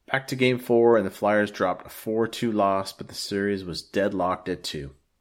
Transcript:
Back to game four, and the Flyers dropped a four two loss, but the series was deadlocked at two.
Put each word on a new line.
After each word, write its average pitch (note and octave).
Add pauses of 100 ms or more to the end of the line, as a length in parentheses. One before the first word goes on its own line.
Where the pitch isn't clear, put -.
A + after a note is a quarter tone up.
(120)
Back C3+
to C3+
game B2+
four, A#2
and G2
the -
Flyers G#2
dropped F#2
a -
four A2+
two A2+
loss, G2
but -
the -
series G2+
was E2+
deadlocked F#2+
at F2
two. C#2 (300)